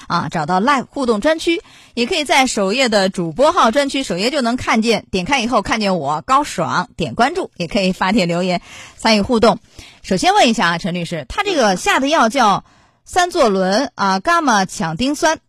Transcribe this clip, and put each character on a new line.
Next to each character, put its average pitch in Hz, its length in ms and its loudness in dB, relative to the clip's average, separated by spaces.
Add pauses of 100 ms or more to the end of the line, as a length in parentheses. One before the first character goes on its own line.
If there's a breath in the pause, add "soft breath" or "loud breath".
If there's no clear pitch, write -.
啊， 170 220 -2
找 160 160 -4
到 185 160 0
Live 262 280 0
互 277 160 -4
动 226 140 0
专 311 180 0
区， 339 240 -2 (340 loud breath)
也 240 100 0
可 359 100 -4
以 311 80 -2
在 277 240 2
首 196 240 -2
页 262 160 2
的 202 220 2
主 165 240 -6
播 277 180 4
号 349 200 4
专 277 180 0
区 269 140 -4
首 185 140 -4
页 208 120 0
就 294 100 -2
能 233 160 0
看 254 260 0
见， 214 300 0
点 180 140 -2
开 277 160 0
以 214 60 -4
后 240 140 0
看 220 200 -2
见 190 160 0
我 151 240 -2
高 277 240 2
爽， 156 500 -2
点 127 180 -6
关 262 220 0
注， 359 220 -6
也 170 100 -6
可 196 140 -2
以 185 100 2
发 190 220 0
帖 202 120 2
留 170 160 -2
言 180 200 -2 (340 loud breath)
参 226 220 2
与 202 40 2
互 226 200 0
动。 214 180 4 (420 loud breath)
首 - 140 -2
先 320 180 2
问 370 160 4
一 226 40 0
下 196 160 0
啊， 170 80 -2
陈 170 160 -6
律 175 100 -4
师， 165 240 -8
他 - 160 -6
这 403 100 -2
个 220 220 2
下 359 240 0
的 269 80 -2
药 285 220 2
叫 208 340 2 (400 soft breath)
三 359 260 0
唑 330 200 2
仑 190 460 0
啊， 190 260 0
伽 339 180 2
马 233 240 2
强 165 320 -6
丁 254 180 -2
酸， 320 360 0